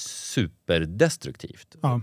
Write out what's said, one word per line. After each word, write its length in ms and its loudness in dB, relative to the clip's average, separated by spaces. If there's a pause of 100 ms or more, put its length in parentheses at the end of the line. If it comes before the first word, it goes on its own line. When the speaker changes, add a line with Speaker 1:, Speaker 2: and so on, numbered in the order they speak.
(580)
Speaker 1:
superdestruktivt. 1200 0
Speaker 2:
Ja. 220 2